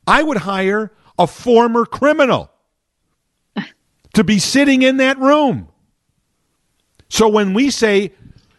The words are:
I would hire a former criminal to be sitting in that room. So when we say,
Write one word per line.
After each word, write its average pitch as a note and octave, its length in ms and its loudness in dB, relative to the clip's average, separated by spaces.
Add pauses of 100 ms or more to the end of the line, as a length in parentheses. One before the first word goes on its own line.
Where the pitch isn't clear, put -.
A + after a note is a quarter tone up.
I B3 160 2
would D4 140 -2
hire G3 560 -4 (260)
a E3+ 80 2
former A#3 580 0
criminal C4+ 680 -2 (1600)
to G#3+ 100 2
be G3+ 160 0
sitting C4+ 440 0
in C4 140 2
that C4+ 200 0
room. C4 500 0 (1400)
So A3 180 0
when G#3 260 0
we C4 160 0
say, G#3 440 -2 (460)